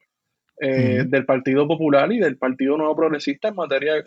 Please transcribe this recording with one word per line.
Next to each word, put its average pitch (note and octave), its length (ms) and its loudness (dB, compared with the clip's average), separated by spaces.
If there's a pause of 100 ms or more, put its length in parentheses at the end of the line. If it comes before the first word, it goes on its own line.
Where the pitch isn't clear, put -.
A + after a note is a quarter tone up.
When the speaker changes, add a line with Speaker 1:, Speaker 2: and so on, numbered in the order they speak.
(600)
Speaker 1:
eh, B2+ 420 0
Speaker 2:
Ujú. C3 80 -4
Speaker 1:
del C3+ 160 0
Partido C3+ 420 2
Popular D#3 440 2
y A#3+ 80 -2
del D3+ 180 0
Partido C3 400 0
Nuevo D#3 180 -2
Progresista D3+ 520 -2
en G#3 80 -4
materia D3 380 -2 (140)